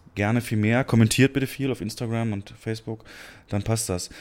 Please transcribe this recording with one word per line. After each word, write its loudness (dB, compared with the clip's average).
gerne 0
viel -2
mehr. 2
Kommentiert 6
bitte -2
viel -4
auf -4
Instagram -4
und -10
Facebook, -8
dann -2
passt -2
das. -4